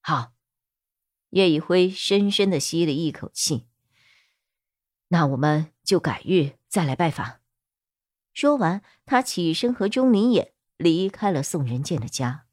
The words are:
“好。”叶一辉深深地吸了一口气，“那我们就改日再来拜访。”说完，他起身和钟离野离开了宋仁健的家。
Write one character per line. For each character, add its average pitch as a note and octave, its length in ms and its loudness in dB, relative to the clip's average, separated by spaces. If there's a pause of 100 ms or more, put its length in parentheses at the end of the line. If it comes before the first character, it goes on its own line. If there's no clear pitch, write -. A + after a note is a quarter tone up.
“好。” C3+ 320 -4 (960)
叶 F#3 180 4
一 D#3 120 2
辉 F#3 280 2
深 G3+ 400 0
深 G3+ 220 2
地 E3+ 80 0
吸 E3 260 -2
了 D#3 60 0
一 D3 220 -2
口 - 200 -14
气 - 360 -4 (1400)
，“那 E3+ 160 2
我 C3+ 100 -2
们 D3+ 360 0 (120)
就 F3+ 160 2
改 - 240 -6
日 D3+ 420 0
再 F3 180 -2
来 C3 120 -2
拜 E3+ 120 0
访。” - 300 -8 (960)
说 C#4+ 220 2
完， F#3+ 260 0 (240)
他 B3+ 160 2
起 E3+ 320 -2
身 A#3+ 180 0
和 G#3 160 -2
钟 B3+ 240 2
离 A3+ 200 4
野 - 220 0 (220)
离 E3+ 320 2
开 G3+ 220 -2
了 D3+ 100 0
宋 D#3+ 240 -4
仁 B2 200 -4
健 D3 160 -4
的 A#2+ 80 -10
家。 C3 440 -8